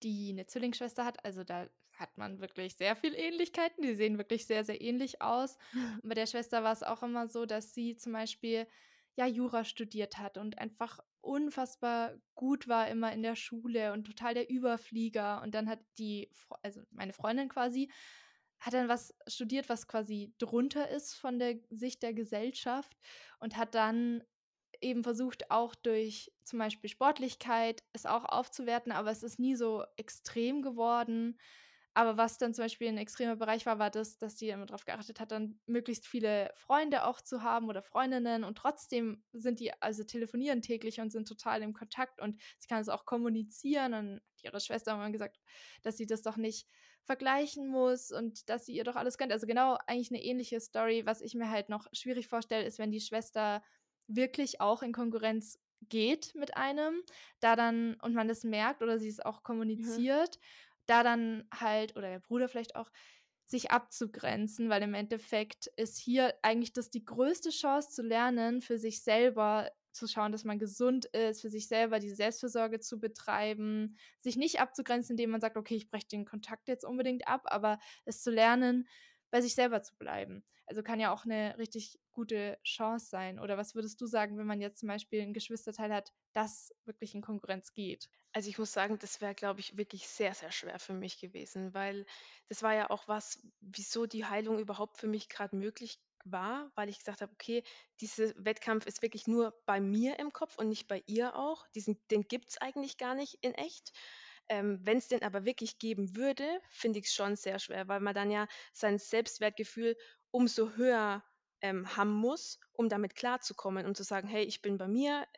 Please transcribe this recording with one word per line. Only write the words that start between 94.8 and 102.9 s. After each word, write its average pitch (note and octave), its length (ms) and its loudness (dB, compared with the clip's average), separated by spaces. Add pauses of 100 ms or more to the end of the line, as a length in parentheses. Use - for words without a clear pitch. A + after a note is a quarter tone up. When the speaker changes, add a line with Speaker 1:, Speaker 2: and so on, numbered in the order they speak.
Speaker 2:
für F#3 100 -4
mich G#3+ 220 -2
grad G3+ 240 -4
möglich G#3+ 460 -6 (260)
war, G#3+ 500 -4
weil G3+ 140 -2
ich G3 100 -10
gesagt - 220 -10
hab, G#3 120 -8
"Okay, A#3 300 -2 (380)
dieser A3 320 0 (100)
Wettkampf A3 440 0
ist - 140 -10
wirklich A3+ 260 -4
nur A3+ 380 2
bei G3 160 2
mir A3 380 2
im D4 140 -6
Kopf - 240 -8
und A3 120 0
nicht - 180 -4
bei G3 180 -4
ihr A#3 300 0
auch. D4+ 400 -4
Diesen, G#3+ 240 -2 (100)
den G#3 180 4
gibt's - 300 -6
eigentlich C4+ 400 -6